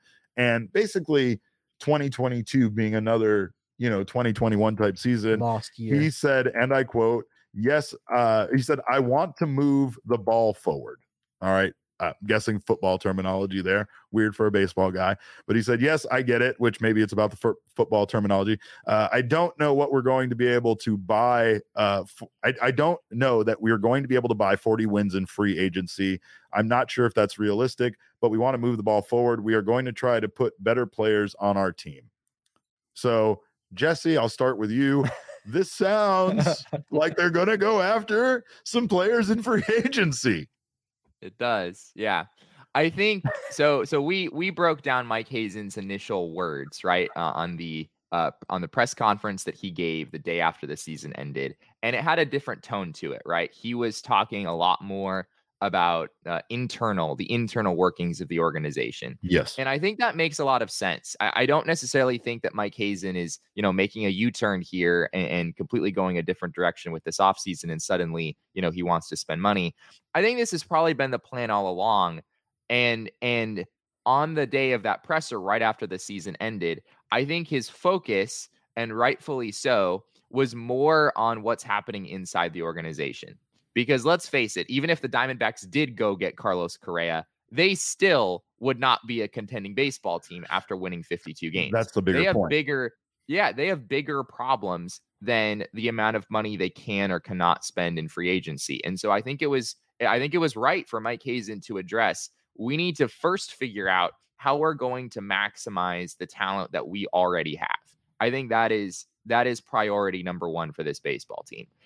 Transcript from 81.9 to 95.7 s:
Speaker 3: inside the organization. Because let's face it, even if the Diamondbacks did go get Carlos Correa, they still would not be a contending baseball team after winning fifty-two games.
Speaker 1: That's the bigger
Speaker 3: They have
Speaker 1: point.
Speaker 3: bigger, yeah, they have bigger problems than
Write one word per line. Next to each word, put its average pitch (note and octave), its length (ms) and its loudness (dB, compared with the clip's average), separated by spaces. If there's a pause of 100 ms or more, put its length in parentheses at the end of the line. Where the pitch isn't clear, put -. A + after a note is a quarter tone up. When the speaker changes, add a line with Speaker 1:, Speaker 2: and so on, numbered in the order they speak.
Speaker 3:
inside F2 480 -4
the E2+ 80 -6
organization. D#2+ 760 -8 (360)
Because B2 320 0
let's E3+ 240 2
face A#2+ 280 -2
it, E2+ 120 -4
even C#3 220 0
if E3 100 0
the C3+ 80 -6
Diamondbacks A#2+ 600 -2
did C#3+ 260 0
go G#2 200 0
get F2+ 200 -4
Carlos F2+ 400 -2
Correa, E2+ 480 -4 (280)
they F3 240 2
still B2 640 0 (160)
would B2 220 -2
not B2+ 260 2
be A#2 160 -4
a G#2 60 -4
contending G2+ 480 -10
baseball C3 420 -2
team F2 320 -16
after F#2 260 -4
winning F2+ 280 -8
fifty-two E2 460 -10
games. D#2+ 220 -2
Speaker 1:
That's A2+ 200 -2
the G#2 100 -2
bigger F#2+ 160 2
Speaker 3:
They E3 60 2
have F#3+ 100 2
Speaker 1:
point. F#2 160 0
Speaker 3:
bigger, C#3 420 -2 (360)
yeah, D#3+ 240 0
they C#3 160 -2
have D3 200 -4
bigger D3 360 -4
problems G2 760 -4 (200)
than G#2+ 520 0